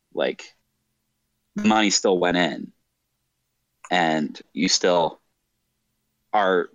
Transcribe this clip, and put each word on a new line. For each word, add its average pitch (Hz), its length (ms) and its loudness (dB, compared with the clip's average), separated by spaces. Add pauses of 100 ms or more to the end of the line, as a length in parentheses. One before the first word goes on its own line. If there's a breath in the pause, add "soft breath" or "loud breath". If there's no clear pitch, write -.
(120)
like, - 440 -6 (1000)
the 104 140 -2
money 107 220 2
still 92 280 2
went 87 180 0
in, 80 360 -2 (1160)
and 80 500 -2 (120)
you 90 160 -2
still 87 520 0 (1120)
are 95 420 2